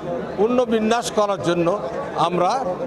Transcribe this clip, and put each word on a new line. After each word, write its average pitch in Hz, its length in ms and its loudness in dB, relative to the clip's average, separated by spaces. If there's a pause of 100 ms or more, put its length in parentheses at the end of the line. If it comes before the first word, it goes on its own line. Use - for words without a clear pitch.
(380)
পুনর্বিন্যাস 226 720 2
করার 202 320 0
জন্য 170 240 2 (500)
আমরা 175 340 2 (360)